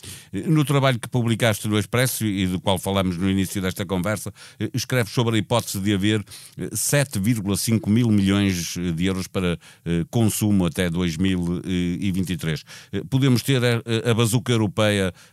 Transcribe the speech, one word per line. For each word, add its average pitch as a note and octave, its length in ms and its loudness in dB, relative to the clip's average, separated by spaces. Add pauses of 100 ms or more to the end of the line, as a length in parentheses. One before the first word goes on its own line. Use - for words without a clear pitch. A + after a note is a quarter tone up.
(340)
No D3+ 320 2
trabalho C3+ 340 2
que - 80 -10
publicaste A#2 580 0
no G#2 140 2
Expresso A#2+ 460 -2
e G2 200 0
do F2+ 140 0
qual F#2+ 180 0
falamos F#2 400 0
no F#2+ 120 0
início F#2+ 320 0
desta F#2 240 -4
conversa, G2 480 -4 (260)
eh, A2 140 -4
escreves B2 400 -2
sobre A#2 240 2
a - 20 4
hipótese G#2 400 -2
de G2+ 140 0
haver, G#2 320 0 (320)
eh, F2+ 160 -8
sete C3 460 0
vírgula G2+ 360 0
cinco A2 340 0
mil A#2 200 4
milhões G2 640 2
de F2 320 -2
euros F#2 220 -2
para, F2 300 -2 (280)
eh, E2+ 260 0
consumo G#2 540 2
até F2 240 0
dois E2+ 260 -2
mil F2 480 0
e F2+ 480 -2
vinte F2+ 200 -2
e F2+ 40 -4
três. D#2 300 -4 (260)
Eh, G2 180 -4
podemos C3 340 4
ter C3+ 200 2
a, A#2 480 0
a - 20 4
bazuca A#2 380 2
europeia, G#2 600 2 (200)